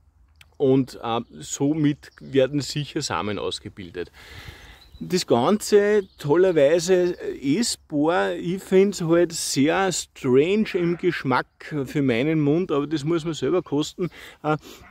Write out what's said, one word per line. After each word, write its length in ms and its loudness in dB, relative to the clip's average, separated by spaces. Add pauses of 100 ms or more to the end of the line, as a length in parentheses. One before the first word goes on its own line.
(580)
Und, 440 2
äh, 200 -4 (180)
somit 720 -2 (100)
werden 420 0
sicher 400 -6
Samen 380 -4
ausgebildet. 720 -10 (920)
Das 240 -2
Ganze 800 2 (140)
tollerweise 960 2 (260)
essbar. 920 0
Ich 280 -6
find's 400 4
halt 300 4
sehr 600 0
strange 800 0
im 240 0
Geschmack 760 -2 (120)
für 160 -2
meinen 400 0
Mund, 280 2
aber 160 0
das 200 -4
muss 180 -2
man 100 -6
selber 280 -2
kosten. 480 -4 (340)
Äh, 140 0 (340)